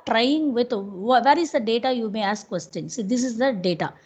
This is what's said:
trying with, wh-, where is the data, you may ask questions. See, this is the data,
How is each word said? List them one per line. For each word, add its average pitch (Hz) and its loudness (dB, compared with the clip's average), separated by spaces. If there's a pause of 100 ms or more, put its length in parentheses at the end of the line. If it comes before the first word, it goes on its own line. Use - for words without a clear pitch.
trying 269 2
with, 240 0
wh-, 202 0
where 294 6
is 330 -2
the 294 2
data, 233 0
you 226 -2
may 214 -4
ask 208 -2
questions. 160 -8
See, 240 -6
this 240 0
is 247 -4
the 262 2
data, 175 -2 (140)